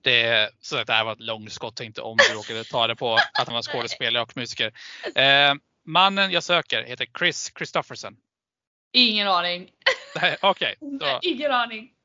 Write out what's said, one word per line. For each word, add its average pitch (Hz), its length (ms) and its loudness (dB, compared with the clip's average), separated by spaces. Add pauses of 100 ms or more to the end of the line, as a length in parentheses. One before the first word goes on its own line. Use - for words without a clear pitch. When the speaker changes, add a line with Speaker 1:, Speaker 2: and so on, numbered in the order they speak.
Speaker 1:
Det 123 200 4
är, 113 280 2 (100)
så - 160 -8
att 113 100 -4
det 127 60 -2
här 110 120 2
var 110 80 -4
ett 107 80 -10
långskott, 110 560 -10
tänkte 117 260 -12
om 113 140 -6
du 113 180 4
råkade 110 300 -8
ta 120 220 2
det 113 100 0
på 120 180 -2
att 120 320 0
han 117 80 -10
var 120 80 -2
skådespelare 120 600 -4
och 113 140 -8
musiker. 117 360 -4 (420)
Eh, 139 400 6 (320)
mannen 190 440 2
jag 170 120 0
söker 151 400 0
heter 123 240 -8 (120)
Chris - 400 -2
Christopherson. 120 580 -6 (760)
Speaker 2:
Ingen 214 360 4
aning. 175 420 0 (500)
Speaker 1:
Nej, 175 220 2
okej, 190 380 2
då 302 60 -14 (200)
Speaker 2:
Nej, 262 160 0
ingen 294 300 -2
aning. 233 400 -4 (120)